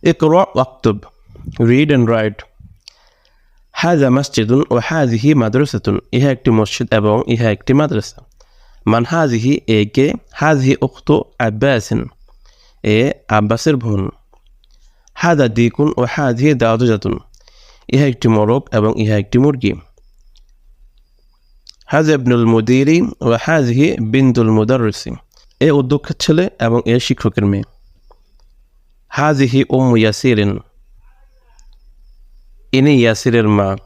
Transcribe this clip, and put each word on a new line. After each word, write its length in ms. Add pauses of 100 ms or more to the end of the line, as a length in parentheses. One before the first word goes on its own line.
ইকরা 420 (100)
ওয়াক্তুব, 440 (600)
read 300
and 180
write। 340 (1300)
হাযা 380
মসজিদুন 600
ওয়া 160
হাযিহি 480
মাদ্রাসাতুন, 680 (120)
ইহা 200
একটি 200
মসজিদ 420
এবং 340
ইহা 240
একটি 220
মাদ্রাসা। 480 (680)
মান 180
হাযিহি, 640
এ 260
কে? 200 (200)
হাযিহি 480
উখতু 420 (160)
আব্বাসিন, 680 (760)
এ 280 (180)
আব্বাসের 460
বোন। 340 (1040)
হাযা 340
দীকুন 500
ওয়া 140
হাযিহি 420
দাজুজাতুন, 680 (680)
ইহা 180
একটি 220
মোরগ 440
এবং 280
ইহা 180
একটি 200
মুরগি। 360 (2250)
হাজা 240
ইবনুল 320
মুদিরি 520 (240)
ওয়া 220
হাযিহি 440 (220)
বিনতুল 420
মুদাররিসি। 600 (500)
এ 100
অধ্যক্ষের 480
ছেলে 240 (160)
এবং 260
এ 140
শিক্ষকের 460
মেয়ে। 200 (1500)
হাযিহি 580
উম্মু 280
ইয়াসিরিন। 540 (2250)
ইনি 220
ইয়াসিরের 520
মা। 220 (160)